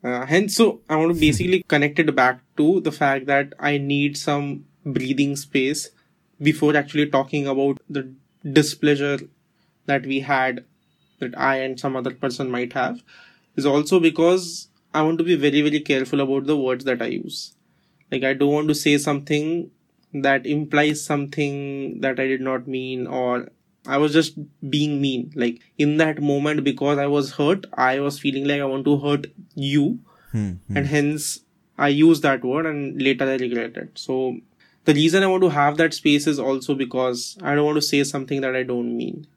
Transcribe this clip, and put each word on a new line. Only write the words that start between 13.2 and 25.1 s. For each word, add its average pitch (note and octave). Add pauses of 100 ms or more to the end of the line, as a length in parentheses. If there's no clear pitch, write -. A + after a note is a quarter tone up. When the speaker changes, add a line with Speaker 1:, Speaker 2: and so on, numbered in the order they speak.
Speaker 1:
is C#3
also D3
because E3+ (260)
I D#3
want E3
to E3
be F3
very, C#3+
very D3+
careful C3+
about C3+
the D3
words B2+
that B2
I A#2+
use. - (580)
Like, C3+
I C3+
don't C#3+
want D3+
to D3
say D3
something D3 (440)
that C#3
implies D3
something C#3
that C3
I C3+
did C3
not C3
mean, C3
or B2 (380)
I C#3
was D3+
just D#3+ (320)
being D3
mean. C3